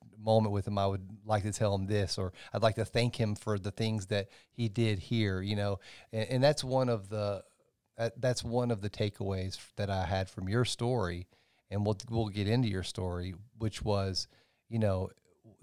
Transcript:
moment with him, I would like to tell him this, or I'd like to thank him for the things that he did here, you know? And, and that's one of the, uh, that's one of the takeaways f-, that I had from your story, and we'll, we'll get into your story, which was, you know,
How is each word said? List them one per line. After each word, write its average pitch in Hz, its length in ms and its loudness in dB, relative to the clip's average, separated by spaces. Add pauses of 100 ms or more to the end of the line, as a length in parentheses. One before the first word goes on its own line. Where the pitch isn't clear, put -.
(200)
moment 110 340 4
with 101 140 0
him, 104 100 0
I 98 80 4
would 98 220 0 (180)
like 107 180 2
to 104 80 0
tell 101 220 2
him 95 120 2
this, 101 320 0
or 92 160 -4 (200)
I'd 107 80 0
like 110 140 6
to 110 100 -2
thank 120 300 0
him 107 200 0
for 104 220 -2
the 98 140 -4
things 110 360 -2
that 101 220 -2 (220)
he 117 180 -2
did 107 300 2
here, 98 420 0
you 104 140 -2
know? 101 240 -2 (320)
And, 110 180 -2
and 127 140 2
that's 147 200 4
one 127 260 0
of 101 200 -2
the, 101 340 -2 (540)
uh, 117 200 0
that's 123 260 0
one 120 280 0
of 104 100 -2
the 104 80 -2
takeaways 98 680 -4
f-, - 200 -18
that 101 120 -2
I 95 160 0
had 95 240 0
from 92 200 -6
your 117 160 2
story, 98 640 -2 (420)
and 101 160 0
we'll, 104 120 2 (120)
we'll 113 200 0
get 98 180 0
into 117 200 4
your 95 160 -2
story, 90 520 -4 (220)
which 110 260 -4
was, 98 440 0 (400)
you 113 120 -2
know, 95 300 2 (540)